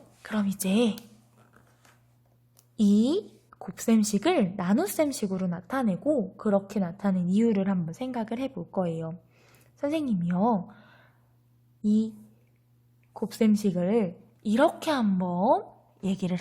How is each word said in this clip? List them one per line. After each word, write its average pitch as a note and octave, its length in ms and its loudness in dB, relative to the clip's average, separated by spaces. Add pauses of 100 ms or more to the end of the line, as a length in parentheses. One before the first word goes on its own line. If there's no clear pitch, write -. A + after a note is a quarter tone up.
(220)
그럼 G#3 240 -2
이제 G3 480 2 (1800)
이 A3+ 580 2 (240)
곱셈식을 A3 960 2
나눗셈식으로 G3+ 920 0
나타내고 G#3 880 -2
그렇게 G3 440 0
나타낸 F3+ 480 -2
이유를 G3 400 2
한번 E3+ 240 -2
생각을 A#3+ 460 -6
해볼 C4 320 -8
거예요. E3 480 -4 (580)
선생님이요, G#3+ 920 -2 (1120)
이 G#3+ 320 0 (960)
곱셈식을 G3 1080 0 (240)
이렇게 D#4 480 2
한번 G3+ 760 2 (400)
얘기를 F#3 360 -2